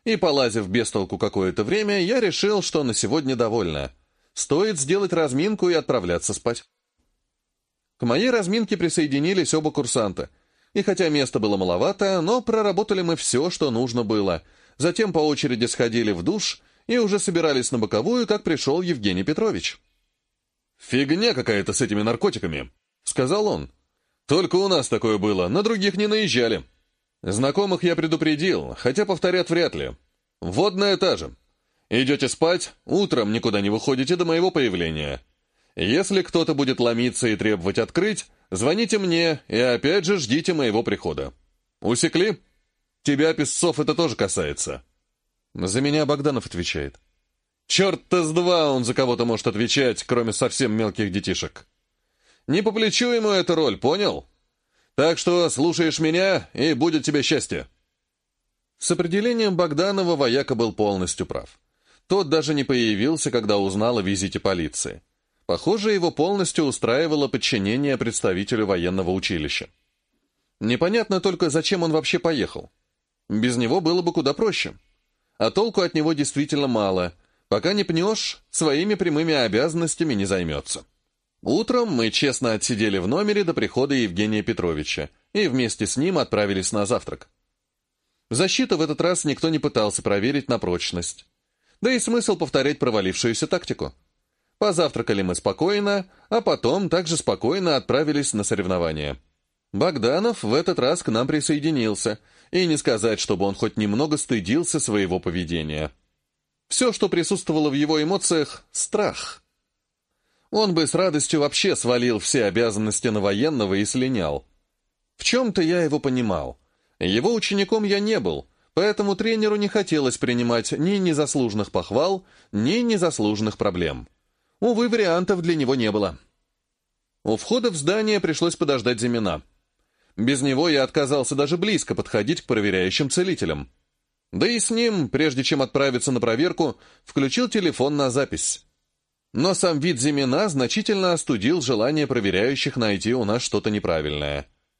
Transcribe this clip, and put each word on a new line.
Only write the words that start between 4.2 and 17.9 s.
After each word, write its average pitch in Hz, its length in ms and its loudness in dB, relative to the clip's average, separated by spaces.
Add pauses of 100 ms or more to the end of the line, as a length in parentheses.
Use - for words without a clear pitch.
Стоит 185 460 0
сделать 180 340 0
разминку 170 560 2
и 175 60 4
отправляться 92 580 0
спать. - 320 -4 (1300)
К - 80 -4
моей 165 260 2
разминке 208 440 0
присоединились 160 800 0
оба 151 180 0
курсанта, 117 580 -2 (440)
и 202 80 0
хотя 185 260 2
места 143 320 0
было 104 160 2
маловато, 147 680 2
но 214 200 0
проработали 208 600 0
мы 165 140 0
всё, 143 340 0
что 156 200 0
нужно 120 340 0
было. 101 400 0 (340)
Затем 175 360 0
по 160 60 0
очереди 139 460 0
сходили 117 460 0
в 87 120 -2
душ 196 380 -2 (260)
и 233 100 2
уже 208 220 2
собирались 160 520 0
на 127 60 0
боковую, 151 500 0